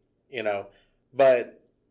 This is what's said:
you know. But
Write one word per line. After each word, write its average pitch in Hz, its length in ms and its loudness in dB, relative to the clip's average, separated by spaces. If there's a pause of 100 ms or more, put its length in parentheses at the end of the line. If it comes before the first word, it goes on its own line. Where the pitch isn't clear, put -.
(300)
you 120 140 -12
know. 101 240 -6 (460)
But 123 480 0 (300)